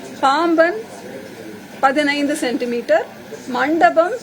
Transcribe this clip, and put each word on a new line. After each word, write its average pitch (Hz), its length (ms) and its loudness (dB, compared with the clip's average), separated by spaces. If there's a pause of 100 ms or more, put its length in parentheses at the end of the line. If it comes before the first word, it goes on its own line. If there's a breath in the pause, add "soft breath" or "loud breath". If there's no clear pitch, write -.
(200)
பாம்பன் 330 560 4 (1040)
பதினைந்து 285 560 2
சென்டிமீட்டர், 247 720 0 (400)
மண்டபம் 320 640 2 (100)